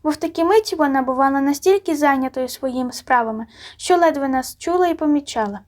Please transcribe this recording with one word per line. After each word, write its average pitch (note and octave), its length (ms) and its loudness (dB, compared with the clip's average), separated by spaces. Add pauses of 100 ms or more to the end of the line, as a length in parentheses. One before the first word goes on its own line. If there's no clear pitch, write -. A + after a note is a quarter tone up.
Бо D4+ 60 0
в D4 60 -2
такі E4 280 -4
миті G#4 320 2
вона C#4 260 0
бувала C4+ 400 0
настільки D#4+ 540 0
зайнятою C4 520 0
своїми B3+ 440 -6
справами, A3+ 560 -2 (300)
що - 200 2
ледве D4+ 300 2
нас C4 300 -4
чула F4 300 0
і E4 60 0
помічала. C#4 760 -2